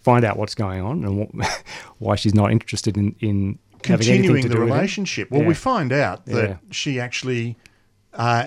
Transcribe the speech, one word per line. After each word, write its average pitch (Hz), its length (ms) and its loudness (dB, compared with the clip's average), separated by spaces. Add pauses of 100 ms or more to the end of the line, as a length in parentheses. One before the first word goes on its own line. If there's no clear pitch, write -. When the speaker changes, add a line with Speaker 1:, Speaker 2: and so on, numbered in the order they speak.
Speaker 1:
find 120 220 6
out 104 140 0
what's 104 160 -6
going 95 260 -4
on 127 240 -4
and 98 140 -2
what, 107 100 -4 (500)
<laughs> - 200 -20
why 104 180 -2
she's 104 180 2
not 104 160 4
interested 110 460 -2
in, 101 240 0
in 101 380 -2 (260)
having 113 240 2
anything 190 140 6
Speaker 2:
Continuing 151 220 4
Speaker 1:
to 123 40 0
Speaker 2:
the 120 60 0
Speaker 1:
do 113 80 2
with 117 80 2
it. - 20 2
Speaker 2:
relationship. 180 580 -2
Well, 143 120 2
we 165 60 2
Speaker 1:
Yeah. 165 60 6
Speaker 2:
find 180 380 -2
out 120 340 -2
that 120 220 0
Speaker 1:
Yeah. 95 80 -8 (140)
Speaker 2:
she 135 280 -6
actually, 120 580 -6 (580)
uh, 120 320 0